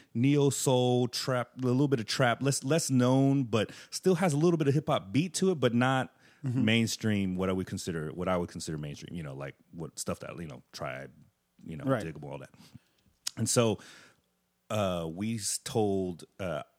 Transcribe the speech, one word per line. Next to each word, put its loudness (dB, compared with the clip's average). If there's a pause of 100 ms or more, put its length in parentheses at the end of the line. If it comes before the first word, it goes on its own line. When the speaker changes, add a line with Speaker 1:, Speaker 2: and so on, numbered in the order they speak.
(140)
Speaker 1:
neo 4
soul, 2
trap, -4 (120)
a 0
little 4
bit 2
of -8
trap, 2
less, 0
less 0
known, 4
but 0 (200)
still 2
has 2
a 0
little 4
bit 0
of 6
hip 0
hop -2
beat 0
to 2
it, 0
but 2
not 2 (320)
Speaker 2:
Mm-hmm. -2
Speaker 1:
mainstream, 2
what 0
I 2
would -2
consider, -6
what -6
I 2
would -4
consider -8
mainstream, -10
you -8
know, -10
like, -12 (180)
what -12
stuff -6
that, -12
you -10
know, -16 (100)
Tribe, -10 (560)
you -10
know, -10
Speaker 2:
Right. 0
Speaker 1:
Digable, -10
all -10
that. -18 (880)
And -2
so, 2 (920)
uh, -2
we -6
s-, -6
told, -2 (140)
uh, -6 (160)